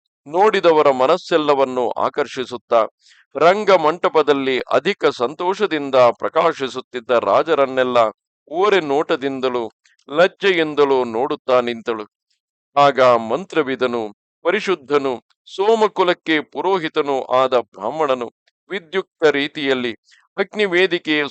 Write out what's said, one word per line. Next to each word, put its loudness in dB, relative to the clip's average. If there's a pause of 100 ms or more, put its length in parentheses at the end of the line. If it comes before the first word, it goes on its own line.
(260)
ನೋಡಿದವರ 4
ಮನಸ್ಸೆಲ್ಲವನ್ನು 0
ಆಕರ್ಷಿಸುತ್ತಾ -2 (500)
ರಂಗಮಂಟಪದಲ್ಲಿ 2 (100)
ಅಧಿಕ 0
ಸಂತೋಷದಿಂದ -2
ಪ್ರಕಾಶಿಸುತ್ತಿದ್ದ 0
ರಾಜರನ್ನೆಲ್ಲ 2 (540)
ಓರೆ 2
ನೋಟದಿಂದಲೂ -4 (380)
ಲಜ್ಜೆಯಿಂದಲೂ 2
ನೋಡುತ್ತಾ -2
ನಿಂತಳು. -4 (720)
ಆಗ 4
ಮಂತ್ರವಿದನು, 0 (300)
ಪರಿಶುದ್ಧನು, -2 (340)
ಸೋಮಕುಲಕ್ಕೆ 0
ಪುರೋಹಿತನೂ -4
ಆದ 2
ಬ್ರಾಹ್ಮಣನು -4 (380)
ವಿದ್ಯುಕ್ತ -6
ರೀತಿಯಲ್ಲಿ -2 (420)
ಅಗ್ನಿವೇದಿಕೆಯ -2